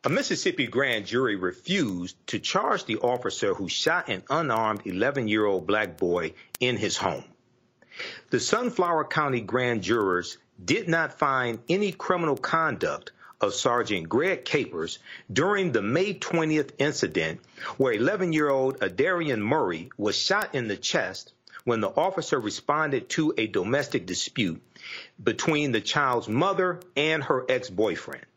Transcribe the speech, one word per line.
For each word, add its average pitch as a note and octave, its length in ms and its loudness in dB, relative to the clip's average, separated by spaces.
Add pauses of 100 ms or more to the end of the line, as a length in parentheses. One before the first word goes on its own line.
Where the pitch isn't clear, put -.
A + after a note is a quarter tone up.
A - 20 2
Mississippi E3 580 0
grand A#2+ 380 0
jury A#2 300 0
refused F#2 800 -2 (120)
to - 120 -4
charge - 460 0
the - 140 -4
officer A#2+ 540 0
who F#2 140 -4
shot E3 400 0
an F#2+ 220 -4
unarmed A2+ 560 0
eleven-year-old G#2+ 840 2
black G#2 300 0
boy F2 360 0 (280)
in B2 160 2
his F#2+ 180 -2
home. E2+ 300 -2 (1040)
The A#2+ 100 2
Sunflower F3 680 2
County C#3 320 0
grand A#2 400 0
jurors F#2 560 0 (260)
did F3 240 0
not D#3+ 320 0
find B2+ 480 2
any F#3+ 240 2
criminal E3 460 0
conduct C#3 760 0 (300)
of G2+ 120 2
Sergeant G#2+ 540 0
Greg D3+ 380 0
Capers E2+ 540 -2 (300)
during F3+ 440 2
the G#2+ 80 2
May E3 320 0
twentieth D#3 640 0
incident F2 640 0 (340)
where - 160 4
eleven-year-old C#3+ 880 2
Adarian C3+ 640 0
Murray G2+ 560 0
was G#2 180 0
shot - 400 0
in A#2+ 140 0
the F#2+ 80 -2
chest - 560 -2 (320)
when A#2 160 2
the G2+ 80 2
officer E3 500 0
responded C#3 680 -2
to D#3 280 0
a A2+ 100 0
domestic G#2 580 0
dispute F#2 580 -4 (580)
between D3 520 0
the A2 80 2
child's B2 480 0
mother F3+ 500 2 (160)
and D#3 300 2
her B2+ 240 0
ex-boyfriend. G#2 760 -2 (120)